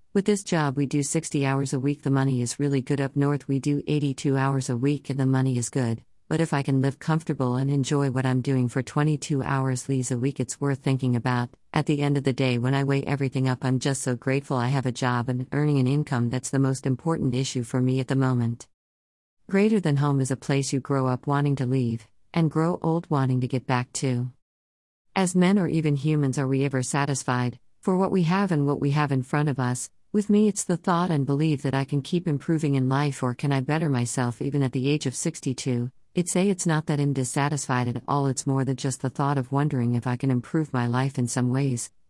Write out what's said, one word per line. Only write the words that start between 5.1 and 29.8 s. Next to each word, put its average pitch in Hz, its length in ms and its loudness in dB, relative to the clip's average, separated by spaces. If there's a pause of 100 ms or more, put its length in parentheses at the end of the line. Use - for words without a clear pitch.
the 131 60 2
money 131 320 2
is 120 120 -4
good. 117 320 -2 (260)
But 156 140 0
if 160 120 -2
I 139 100 0
can 135 180 2
live 135 160 0
comfortable 139 600 -2
and 139 120 -2
enjoy 139 400 0
what 127 160 0
I'm 127 160 2
doing 127 260 0
for 127 140 -2
twenty-two 147 640 0
hours 131 440 -2
leaves 131 220 0
a 127 80 -2
week, 135 220 -2
it's - 200 -6
worth 139 200 0
thinking 131 360 0
about. 123 360 -2 (200)
At 151 140 0
the 143 160 0
end 143 160 2
of 135 60 -2
the 139 100 2
day, 127 240 0
when 123 160 0
I 139 100 2
weigh 139 200 0
everything 131 440 -2
up, 127 160 -2
I'm 131 140 2
just 135 240 -2
so 127 140 -2
grateful 135 420 -2
I 120 120 0
have 131 180 0
a 123 40 0
job 123 380 0
and 127 220 -2
earning 147 260 2
an 131 80 4
income. 131 460 0
That's 127 180 -4
the 139 80 -2
most 135 300 0
important 143 480 -2
issue 131 260 -2
for 123 180 -2
me 127 200 2
at 127 80 -4
the 139 80 0
moment. 123 520 0 (840)
Greater 208 280 4
than 151 180 2
home 139 220 2
is 131 120 0
a 131 40 -2
place 135 380 -2
you 139 60 0
grow 135 260 0
up 127 220 -2
wanting 143 300 2
to 127 100 -2
leave, 123 400 0 (260)
and 160 160 2
grow 160 320 0
old 165 260 0
wanting 131 340 2
to 127 60 0
get 127 200 -4
back 123 260 -2
to. 123 380 -2 (840)
As 180 200 2
men 185 240 4
or 170 80 2
even 156 280 2
humans, 143 440 0
are 135 80 0
we 135 180 2
ever 131 160 0
satisfied 131 800 -2 (220)
for 185 160 0
what 190 140 2
we 190 120 4
have 190 280 2
and 147 140 2
what 143 160 0
we 143 100 2
have 147 200 2
in 131 100 2
front 147 260 0
of 135 120 0
us? 123 320 -2 (200)